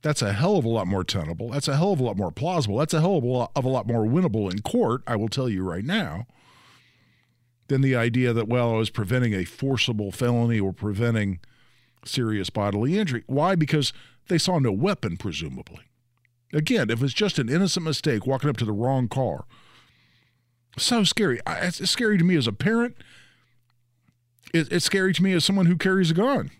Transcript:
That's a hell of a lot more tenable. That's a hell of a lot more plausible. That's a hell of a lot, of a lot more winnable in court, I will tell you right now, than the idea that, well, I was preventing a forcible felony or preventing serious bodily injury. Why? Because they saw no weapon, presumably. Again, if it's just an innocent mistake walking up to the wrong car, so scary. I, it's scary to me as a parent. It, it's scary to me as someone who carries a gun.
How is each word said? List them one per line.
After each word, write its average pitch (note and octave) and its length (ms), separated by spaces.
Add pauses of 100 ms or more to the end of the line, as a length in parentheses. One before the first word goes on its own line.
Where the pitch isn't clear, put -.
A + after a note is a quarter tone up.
That's D3+ 220
a G2+ 100
hell D#3+ 240
of C#3+ 80
a A#2 40
lot A2 180
more F#2 180
tenable. E2+ 460
That's C#3+ 180
a C#3 80
hell F#3 160
of D#3 80
a B2+ 40
lot G#2 120
more F#2+ 160
plausible. C3+ 460
That's D3+ 160
a D#3 60
hell F#3 160
of C3 80
a - 20
lot, B2 280
of C3+ 100
a B2+ 40
lot B2 180
more A#2 200
winnable A2+ 440
in G2+ 120
court, C3+ 440
I A#2 100
will G#2+ 120
tell B2+ 200
you F#2+ 140
right F#2 220
now, B2 420 (1400)
than C3+ 120
the C3+ 160
idea A#2+ 360
that, A2+ 140
well, A#2+ 280
I - 20
was A2+ 140
preventing A2+ 440
a F#2 100
forcible A2 680
felony A#2 480
or F#2+ 120
preventing G#2 680 (640)
serious A2 460
bodily G#2+ 480
injury. D3 280
Why? D#3+ 300
Because D3+ 360 (360)
they F3 100
saw F3 220
no B2+ 100
weapon, A2 460
presumably. D2 680 (720)
Again, D3+ 380
if A#2 120
it's C#3 100
just G3+ 280
an A#2 80
innocent F3 360
mistake C#3 400
walking C3+ 240
up C3 100
to B2 60
the G#2 60
wrong A#2+ 380
car, G#2+ 360 (1300)
so A#3 240
scary. E3+ 420
I, - 220
it's D3+ 240
scary G#3+ 280
to E3 60
me F3+ 120
as B2+ 100
a A2+ 60
parent. A3+ 440 (1600)
It, E3 180
it's E3+ 120
scary F#3+ 280
to D#3+ 100
me F#3+ 100
as E3+ 120
someone F#3+ 220
who F3 100
carries F#3 360
a - 20
gun. G#3 460